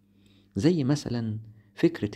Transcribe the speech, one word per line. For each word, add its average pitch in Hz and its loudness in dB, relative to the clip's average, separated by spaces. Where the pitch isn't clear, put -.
زي 147 2
مثلًا 120 -2
فكرة 170 0